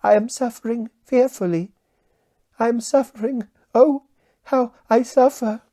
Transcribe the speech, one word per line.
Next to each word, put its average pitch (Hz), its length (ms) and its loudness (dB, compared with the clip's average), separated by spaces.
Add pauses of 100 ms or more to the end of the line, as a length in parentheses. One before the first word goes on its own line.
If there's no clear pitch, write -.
I 208 140 4
am 214 120 0
suffering 233 600 -8 (160)
fearfully. 196 680 -2 (840)
I 226 100 -2
am 240 140 -2
suffering. 247 680 -4 (280)
Oh, 269 280 4 (420)
how 254 280 -2 (160)
I 233 140 2
suffer! 240 580 0 (120)